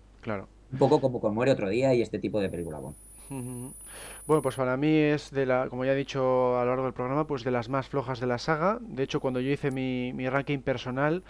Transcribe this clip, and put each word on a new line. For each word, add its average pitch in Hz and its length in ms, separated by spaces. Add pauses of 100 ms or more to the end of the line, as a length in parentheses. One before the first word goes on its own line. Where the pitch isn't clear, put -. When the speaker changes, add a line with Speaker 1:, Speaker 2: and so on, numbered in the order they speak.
(200)
Speaker 1:
Claro. 101 280 (240)
Speaker 2:
Un 131 60
poco 139 220
como 123 200
con 107 140
Muere 127 180
otro 101 160
día 127 260
y 120 80
este 104 160
tipo 104 220
de 95 100
película 82 280
Bond. 69 180 (340)
Speaker 1:
Ujú. 127 420 (540)
Bueno, 151 160
pues 131 140
para 131 200
mí 147 180
es 151 360
de 135 160
la, 127 240
como 127 140
ya 135 80
he 135 40
dicho 127 640
a 123 60
lo 123 60
largo 131 140
del 127 80
programa, 135 340
pues 135 180
de 127 60
las 120 180
más 135 200
flojas 131 320
de 127 60
la 123 120
saga. 160 440
De 139 200
hecho, 139 180
cuando 127 200
yo 131 100
hice 143 200
mi, 127 420
mi 131 160
ranking 139 320
personal, 135 680